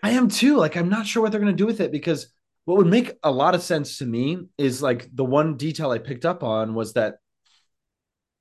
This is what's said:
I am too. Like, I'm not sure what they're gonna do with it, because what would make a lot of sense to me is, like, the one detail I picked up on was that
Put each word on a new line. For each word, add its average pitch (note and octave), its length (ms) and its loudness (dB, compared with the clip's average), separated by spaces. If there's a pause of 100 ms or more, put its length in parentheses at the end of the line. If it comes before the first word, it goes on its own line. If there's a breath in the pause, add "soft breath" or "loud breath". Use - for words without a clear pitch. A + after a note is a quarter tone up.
I G#3 80 0
am B3 180 4
too. C#4+ 260 4
Like, E3+ 220 2
I'm F3 100 0
not G#3 200 0
sure A3+ 140 0
what A3 100 2
they're G#3+ 100 0
gonna G3+ 120 2
do F3 120 2
with G#3+ 160 -2
it, D#3+ 100 -2
because D3+ 360 -4 (380)
what F3+ 120 2
would F#3+ 100 6
make A#3 360 2
a D#3 80 2
lot C#3+ 240 2
of F3 80 -2
sense D#3 340 -4
to C#3 80 -6
me C3 420 -4 (100)
is, C3 240 0
like, B2 320 -2
the C3 120 -2
one D3 320 2
detail D3+ 340 -4
I A2+ 60 -2
picked A#2+ 280 -10
up E3+ 180 -2
on A2 300 -2
was A2 200 -4
that G#2+ 240 0 (1200)